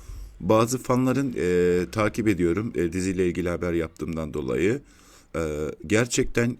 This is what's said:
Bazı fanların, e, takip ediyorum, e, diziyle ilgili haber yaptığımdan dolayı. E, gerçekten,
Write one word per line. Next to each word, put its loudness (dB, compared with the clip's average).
Bazı 2
fanların, 0
e, 4
takip 0
ediyorum, 2
e, 0
diziyle 0
ilgili -2
haber -2
yaptığımdan -4
dolayı. 0
E, -4
gerçekten, 0